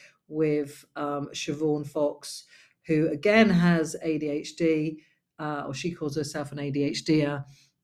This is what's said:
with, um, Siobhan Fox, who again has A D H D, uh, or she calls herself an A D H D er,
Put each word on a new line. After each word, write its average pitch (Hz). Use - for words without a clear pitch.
with, 151
um, 143
Siobhan 151
Fox, -
who 156
again 208
has 170
A 160
D 151
H 147
D, 156
uh, 151
or 139
she 170
calls 151
herself 147
an 143
A 143
D 143
H -
D 156
er, 143